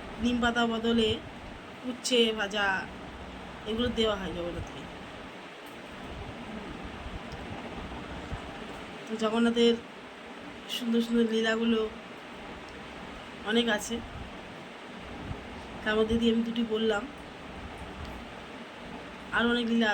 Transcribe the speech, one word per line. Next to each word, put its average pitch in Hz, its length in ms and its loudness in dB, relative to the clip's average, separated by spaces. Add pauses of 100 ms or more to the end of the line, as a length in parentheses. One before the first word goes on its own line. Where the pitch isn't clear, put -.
(220)
নিম 240 200 4
পাতা 240 240 4
বদলে 226 440 4 (760)
উচ্ছে 247 300 2 (180)
ভাজা 202 300 2 (1000)
এগুলো 226 280 2
দেওয়া 220 220 4
হয় 180 160 -4
জগন্নাথকে। 170 480 -4 (4000)
তো 220 180 -4
জগন্নাথের 233 540 8 (1000)
সুন্দর 233 260 4
সুন্দর 233 300 6
লীলাগুলো 226 500 4 (1700)
অনেক 233 220 4
আছে, 208 260 2 (1800)
তার 214 180 2
মধ্যে 220 200 6
দিয়ে 233 160 8
আমি 226 100 6
দুটি 233 200 2 (100)
বললাম, 220 300 4 (2250)
আরও 226 200 6
অনেক 240 160 2
লীলা 233 240 6